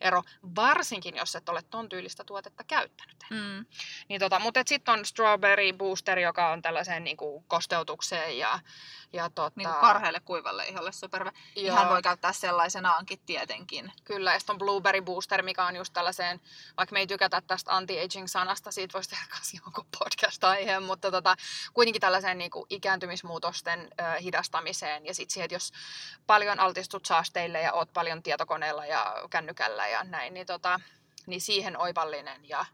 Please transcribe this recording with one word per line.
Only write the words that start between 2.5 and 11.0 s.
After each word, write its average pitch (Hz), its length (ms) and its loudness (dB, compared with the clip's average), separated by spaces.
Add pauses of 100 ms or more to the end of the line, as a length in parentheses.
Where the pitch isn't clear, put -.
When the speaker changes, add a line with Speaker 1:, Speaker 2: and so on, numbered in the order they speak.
Speaker 1:
käyttänyt. - 520 -2 (140)
Speaker 2:
Mm. 202 360 -8 (440)
Speaker 1:
Niin 196 100 -4
tota, 190 200 4
mut 226 180 2
et 254 100 2
sit 277 220 0
on 214 160 4
Strawberry 202 680 6
Booster, 185 460 0
joka 170 320 4
on 165 100 -2
tällaiseen 165 420 -2
niinku 151 440 -8
kosteutukseen 160 920 -2
ja, 123 220 0 (540)
ja 170 160 -2
tota 156 260 -2
Speaker 2:
Niinku 185 260 -4
karheelle 175 380 6
kuivalle 123 480 -4
iholle 185 240 -6
supervä. 190 400 -6 (240)